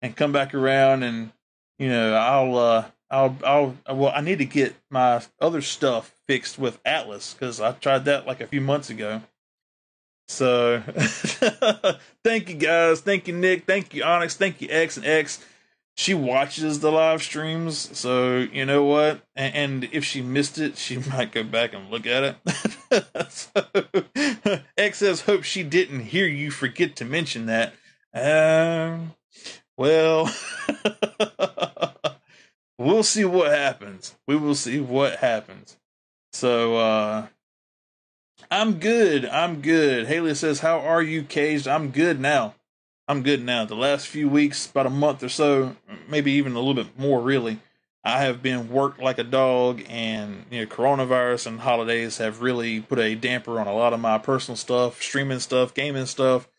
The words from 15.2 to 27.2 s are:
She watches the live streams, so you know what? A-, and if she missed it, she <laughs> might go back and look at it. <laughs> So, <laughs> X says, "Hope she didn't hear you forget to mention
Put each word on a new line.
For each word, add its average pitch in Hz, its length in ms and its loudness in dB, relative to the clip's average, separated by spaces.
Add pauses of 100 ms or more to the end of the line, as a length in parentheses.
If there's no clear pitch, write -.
She 190 160 0
watches 147 680 -2
the 156 100 2
live 160 320 2
streams, 160 720 -6
so 127 400 0
you 135 260 -4
know 143 200 4
what? 147 380 2 (140)
A-, 135 60 -6
and 135 500 -4
if 147 140 -4
she 135 160 -6
missed 139 380 -2
it, - 180 -6
she 127 200 -8
<laughs> 131 120 -6
might 127 220 -4
go 113 120 -4
back 110 300 -2
and 98 160 -16
look 110 160 -8
at 123 180 0
it. 139 120 -4 (560)
<laughs> 220 140 2 (240)
So, - 220 -16 (1200)
<laughs> - 20 0
X 202 200 0
says, 196 240 0
"Hope 202 220 0
she - 180 -6
didn't 143 400 0
hear 165 240 0
you 147 240 -4
forget 143 460 -2
to 120 100 -10
mention 135 400 -4